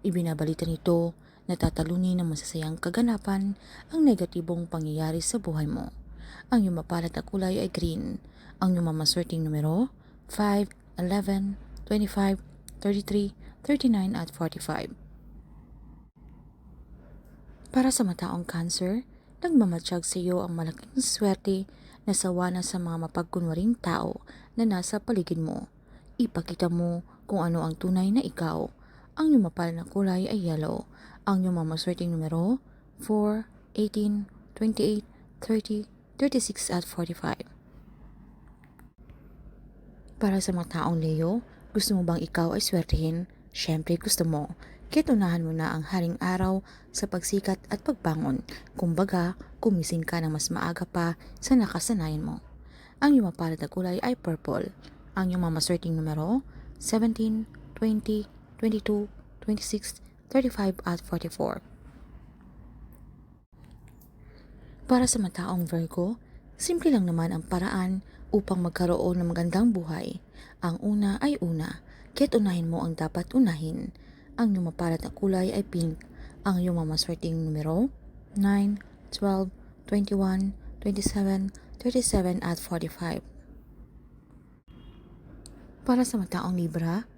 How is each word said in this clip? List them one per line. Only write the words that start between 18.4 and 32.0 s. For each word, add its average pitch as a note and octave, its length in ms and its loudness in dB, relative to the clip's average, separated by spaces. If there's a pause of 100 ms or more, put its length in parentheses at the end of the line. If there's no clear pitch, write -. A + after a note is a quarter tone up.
Cancer, F3+ 560 -2 (400)
nagmamatsyag F3+ 640 2
sa F#3 160 -2
iyo F3+ 240 0
ang E3+ 80 -6
malaking E3 480 -6
swerte F#3+ 640 0 (360)
na G3 160 0
sawa F3+ 320 0
na F3+ 160 -4
sa F3+ 160 -4
mga E3 240 -4
mapagkunwaring E3+ 720 0
tao - 480 -2 (320)
na A3+ 80 4
nasa G3 320 0
paligid F3+ 400 0
mo. - 320 -4 (480)
Ipakita F3+ 480 0
mo E3+ 400 0 (240)
kung F3 160 2
ano E3 160 2
ang D#3+ 160 -2
tunay F#3 320 2
na A3+ 80 4
ikaw. - 480 -2 (480)
Ang D#4 160 4
iyong A3+ 160 8
mapalad E3 320 -2
na E3+ 80 -8
kulay F#3+ 400 0
ay F3+ 240 0
yellow. D#3 320 -2 (480)
Ang F#3 160 4
iyong F3 160 2
mamaswerteng E3+ 480 -2